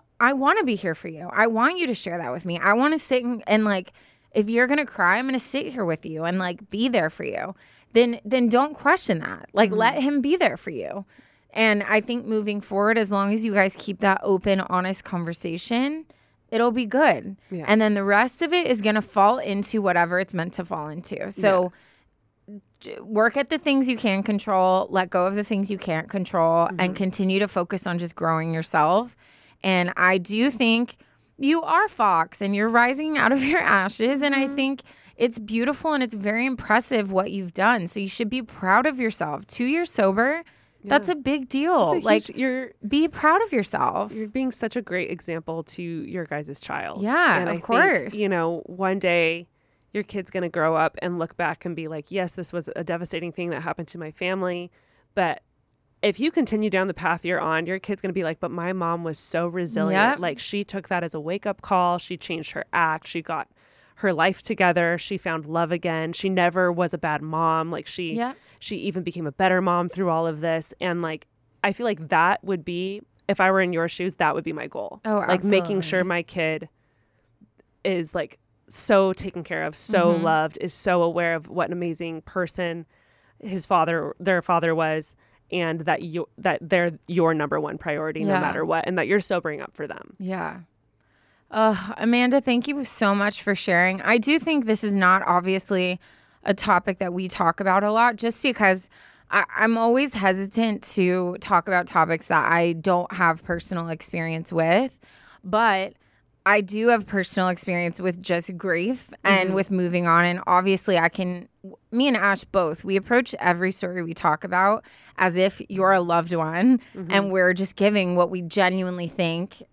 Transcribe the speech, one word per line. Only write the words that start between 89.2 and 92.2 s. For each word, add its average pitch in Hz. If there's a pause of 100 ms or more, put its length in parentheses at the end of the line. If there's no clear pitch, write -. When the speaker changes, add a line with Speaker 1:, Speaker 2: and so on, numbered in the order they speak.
Speaker 2:
up -
for 165
them. -
Speaker 1:
Yeah. 180 (920)
Uh, 220 (220)
Amanda, 247